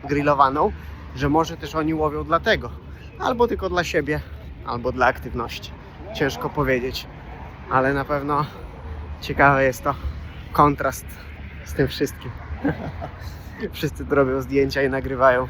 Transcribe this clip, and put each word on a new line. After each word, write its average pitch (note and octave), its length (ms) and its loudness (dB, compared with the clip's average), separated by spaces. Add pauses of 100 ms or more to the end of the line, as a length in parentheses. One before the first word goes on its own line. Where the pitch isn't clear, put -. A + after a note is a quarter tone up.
grillowaną, C#3+ 680 4 (440)
że C#3 140 0
może D#3+ 280 2
też D#3 180 -8
oni D#3 180 0
łowią D3+ 300 0
dlatego. D#3 460 2 (500)
Albo A#3+ 280 4
tylko F#3+ 220 -2
dla F3 140 2
siebie, D3+ 360 0 (460)
albo A#2+ 260 -2
dla B2+ 140 2
aktywności. B2 640 -2 (440)
Ciężko C#3+ 340 0
powiedzieć, C3 580 0 (640)
ale C3 220 4
na C3+ 120 0
pewno D3 400 0 (760)
ciekawe C#3 420 6
jest C3 200 2
to, C#3 120 2 (580)
kontrast C#3 520 4 (600)
z - 80 -10
tym C3+ 140 2
wszystkim. - 440 -4 (680)
<laughs> - 720 -10
Wszyscy C#3 340 -6
tu C#3+ 100 2
robią C3+ 260 4
zdjęcia C3+ 420 2
i C3+ 60 4
nagrywają. C3 600 4